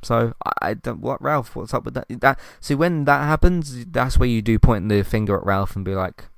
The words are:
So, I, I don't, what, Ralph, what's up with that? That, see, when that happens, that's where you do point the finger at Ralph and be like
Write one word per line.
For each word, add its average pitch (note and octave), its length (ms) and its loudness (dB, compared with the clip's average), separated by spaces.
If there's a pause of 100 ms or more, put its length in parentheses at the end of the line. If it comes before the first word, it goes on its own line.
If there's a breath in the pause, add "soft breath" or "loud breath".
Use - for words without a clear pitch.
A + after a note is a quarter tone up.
So, A#2 300 0 (100)
I, - 260 -2
I G#2+ 40 -2
don't, - 280 -8
what, B2+ 200 -6
Ralph, C#3+ 340 -4
what's - 200 -8
up - 100 -4
with A#2 80 -8
that? C3 140 -8 (140)
That, C3+ 180 2 (200 loud breath)
see, - 140 -4
when D#3 320 0
that C#3+ 160 2
happens, D3+ 640 2
that's B2+ 320 0
where B2+ 120 6
you A2+ 120 2
do A2 160 2
point G#2 320 4
the G#2 140 4
finger G2+ 340 0
at - 80 -6
Ralph G2 300 -2
and G2 100 -6
be F#2+ 80 -4
like F#2 320 -6 (120)